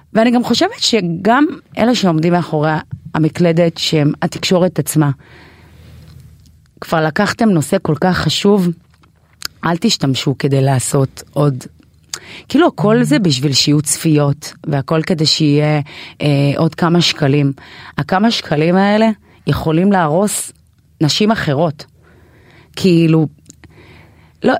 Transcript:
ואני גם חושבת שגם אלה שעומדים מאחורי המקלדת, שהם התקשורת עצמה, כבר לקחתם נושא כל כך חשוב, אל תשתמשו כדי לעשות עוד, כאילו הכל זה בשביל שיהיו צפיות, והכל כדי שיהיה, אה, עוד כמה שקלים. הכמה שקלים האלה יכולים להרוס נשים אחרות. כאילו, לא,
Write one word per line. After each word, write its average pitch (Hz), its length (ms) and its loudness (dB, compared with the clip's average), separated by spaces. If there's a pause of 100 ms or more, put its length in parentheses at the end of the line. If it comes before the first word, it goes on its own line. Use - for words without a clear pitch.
(140)
ואני 226 180 2
גם 240 120 2
חושבת 339 360 -2
שגם 208 640 0 (320)
אלה 233 180 0
שעומדים 175 380 0
מאחורי 156 380 0 (420)
המקלדת, 165 640 0
שהם 151 340 0 (100)
התקשורת 180 580 -2
עצמה, 147 320 0 (1700)
כבר 160 200 -2
לקחתם 202 480 0
נושא 175 320 0
כל 151 180 -2
כך 180 180 0
חשוב, 196 500 0 (960)
אל 170 120 -2
תשתמשו 139 640 -2
כדי 135 220 0
לעשות 135 600 0 (100)
עוד, 143 300 -2 (840)
כאילו 320 180 4
הכל 226 360 2
זה 285 160 2
בשביל 143 340 0
שיהיו 147 280 2
צפיות, 147 720 0 (140)
והכל 151 340 -2
כדי 156 240 -2
שיהיה, 151 560 2 (400)
אה, 147 60 0 (300)
עוד 165 180 0
כמה 170 260 2
שקלים. 143 520 0 (440)
הכמה 196 340 0
שקלים 165 440 0
האלה 208 340 2 (380)
יכולים 160 440 0
להרוס 185 600 0 (500)
נשים 208 300 0
אחרות. 156 540 -2 (920)
כאילו, 160 500 2 (1160)
לא, 240 160 2